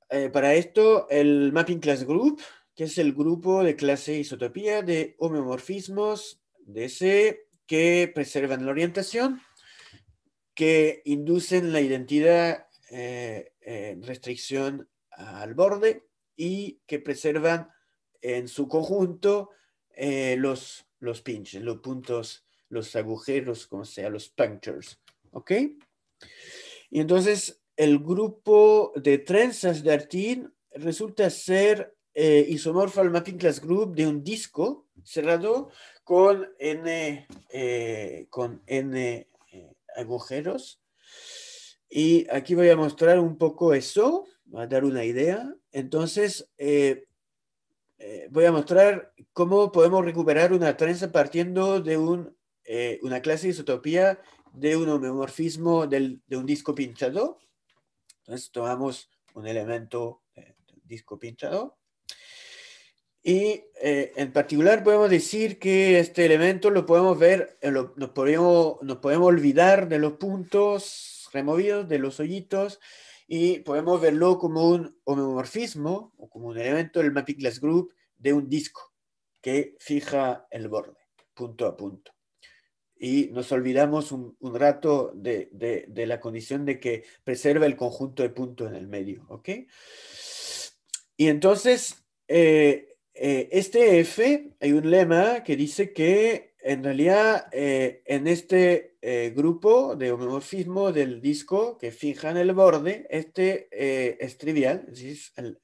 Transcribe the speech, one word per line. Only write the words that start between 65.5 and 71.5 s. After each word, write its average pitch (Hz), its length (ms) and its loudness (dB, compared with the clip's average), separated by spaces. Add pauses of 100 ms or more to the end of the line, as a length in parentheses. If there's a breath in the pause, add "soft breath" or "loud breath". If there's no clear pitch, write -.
que 190 400 4
este 170 260 2
elemento 180 440 4
lo 190 160 2
podemos 175 340 6
ver, 175 420 4
eh, 139 100 -2
lo, 131 260 -2
nos 135 140 -8
podemos, 160 720 2
nos 135 160 -8
podemos 165 300 2
olvidar 170 640 6
de 151 100 0
los 151 140 0
puntos 196 1200 -4
removidos, 175 560 -2